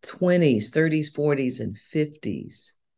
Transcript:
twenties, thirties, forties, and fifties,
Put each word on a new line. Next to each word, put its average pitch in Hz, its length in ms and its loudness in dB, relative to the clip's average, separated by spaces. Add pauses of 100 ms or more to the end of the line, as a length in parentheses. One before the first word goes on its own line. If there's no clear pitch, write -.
twenties, 165 680 2
thirties, 156 400 0
forties, 135 480 0
and 107 180 -8
fifties, - 960 -6 (240)